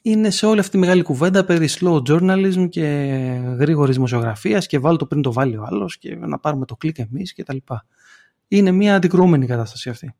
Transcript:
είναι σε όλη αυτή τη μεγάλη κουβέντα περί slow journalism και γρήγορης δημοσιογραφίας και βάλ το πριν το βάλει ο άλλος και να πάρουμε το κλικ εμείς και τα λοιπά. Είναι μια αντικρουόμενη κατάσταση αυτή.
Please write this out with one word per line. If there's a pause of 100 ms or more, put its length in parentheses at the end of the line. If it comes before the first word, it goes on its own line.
είναι
σε
όλη
αυτή
τη
μεγάλη
κουβέντα
περί (100)
slow
journalism
και (720)
γρήγορης
δημοσιογραφίας
και
βάλ
το
πριν
το
βάλει
ο
άλλος
και
να
πάρουμε
το
κλικ
εμείς
και
τα
λοιπά. (640)
Είναι
μια
αντικρουόμενη
κατάσταση
αυτή.